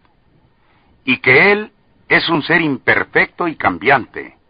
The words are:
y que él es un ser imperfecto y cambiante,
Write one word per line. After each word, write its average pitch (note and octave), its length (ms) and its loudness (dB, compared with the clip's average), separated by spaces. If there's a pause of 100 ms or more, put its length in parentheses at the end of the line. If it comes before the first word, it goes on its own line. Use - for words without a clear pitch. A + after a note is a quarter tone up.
(1040)
y B2+ 140 -2
que D#3+ 340 4
él G#3+ 200 -4 (360)
es D#3+ 200 0
un D#3+ 140 0
ser E3+ 200 0
imperfecto C#3+ 840 -2
y D#3 100 -6
cambiante, F#2+ 800 -2 (120)